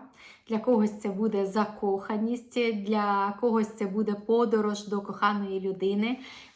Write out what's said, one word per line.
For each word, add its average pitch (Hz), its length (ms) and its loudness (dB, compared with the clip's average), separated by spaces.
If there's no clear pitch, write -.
Для 220 120 -2
когось 214 400 4
це 214 100 -4
буде 196 360 0
закоханість, 214 1400 -2
для 202 580 0
когось 220 340 2
це 208 100 -2
буде 208 280 0
подорож 214 760 2
до 202 140 -2
коханої 196 580 -2
людини. 196 600 0